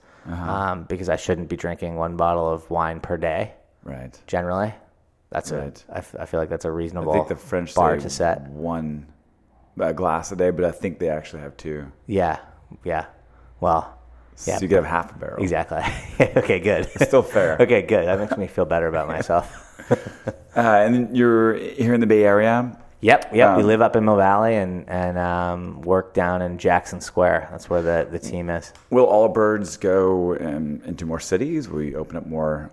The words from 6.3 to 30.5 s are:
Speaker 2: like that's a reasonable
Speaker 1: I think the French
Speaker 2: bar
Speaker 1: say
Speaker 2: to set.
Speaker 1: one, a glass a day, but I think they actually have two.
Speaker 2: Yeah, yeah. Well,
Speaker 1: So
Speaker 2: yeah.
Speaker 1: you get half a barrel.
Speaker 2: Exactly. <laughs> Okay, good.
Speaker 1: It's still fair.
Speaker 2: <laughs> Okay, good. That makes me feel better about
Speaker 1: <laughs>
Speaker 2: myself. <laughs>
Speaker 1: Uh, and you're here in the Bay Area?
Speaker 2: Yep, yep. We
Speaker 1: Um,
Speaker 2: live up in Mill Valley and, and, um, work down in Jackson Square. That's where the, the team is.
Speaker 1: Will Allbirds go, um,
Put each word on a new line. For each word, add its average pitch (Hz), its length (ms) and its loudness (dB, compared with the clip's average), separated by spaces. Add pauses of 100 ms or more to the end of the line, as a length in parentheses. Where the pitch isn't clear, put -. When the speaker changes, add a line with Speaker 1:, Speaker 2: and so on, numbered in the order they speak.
Speaker 2:
like 80 100 -2
that's 82 160 -6
a 82 60 -4
reasonable 85 420 -4
Speaker 1:
I - 20 2
think 78 140 0
the 82 60 -6
French 87 400 -6
Speaker 2:
bar 82 220 2
Speaker 1:
say 71 60 -6
Speaker 2:
to 69 60 -8
set. 82 400 -2
Speaker 1:
one, 76 580 -8 (720)
a 82 140 -2
glass 82 380 -2
a 98 60 -10
day, 90 140 2
but 87 120 -2
I 85 80 0
think 85 280 -8
they 82 100 -2
actually 78 320 -8
have 71 160 -16
two. 76 280 -10 (220)
Speaker 2:
Yeah, 87 300 0 (460)
yeah. 80 220 -4 (560)
Well, 82 360 0 (380)
Speaker 1:
So - 160 -6
Speaker 2:
yeah. 95 100 -2
Speaker 1:
you 92 60 -2
get 87 180 4
half 85 300 -4
a - 20 -18
barrel. - 240 -8
Speaker 2:
Exactly. 82 400 -2 (380)
<laughs> - 180 2
Okay, 92 220 0
good. 92 360 0
Speaker 1:
It's 139 120 2
still 127 160 4
fair. 85 340 0
Speaker 2:
<laughs> 120 40 6
Okay, 113 200 4
good. 87 260 2
That 98 120 2
makes 104 180 -4
me 95 100 -4
feel 92 180 -2
better 82 220 0
about 80 200 -2
Speaker 1:
<laughs> 80 100 -6
Speaker 2:
myself. - 500 -2 (220)
<laughs> 127 80 2 (580)
Speaker 1:
Uh, 117 40 0 (260)
and 120 320 2
you're 113 380 6
here 120 380 -2
in 117 80 4
the 117 60 2
Bay 107 180 8
Area? 113 520 4 (220)
Speaker 2:
Yep, 120 340 4
yep. 104 240 6
We 107 60 4
Speaker 1:
Um, 101 40 4
Speaker 2:
live 110 140 6
up 113 140 4
in 110 100 4
Mill 107 120 6
Valley 104 400 4
and, 90 320 -4
and, 90 280 -2
um, 87 640 -4
work 92 320 0
down 90 280 0
in 87 160 -4
Jackson 87 440 0
Square. 85 500 2
That's - 180 -12
where 87 120 0
the, 82 300 0
the 85 80 -6
team 85 300 -8
is. 85 240 -6 (160)
Speaker 1:
Will 123 180 6
Allbirds 107 720 2
go, 92 600 2
um, 76 440 -8